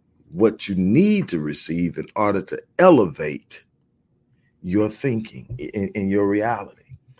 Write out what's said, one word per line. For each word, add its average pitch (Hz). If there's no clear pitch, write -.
what 98
you 98
need 98
to 87
receive 82
in 78
order 101
to -
elevate 87
your 104
thinking 110
in, 98
in 101
your 101
reality. 104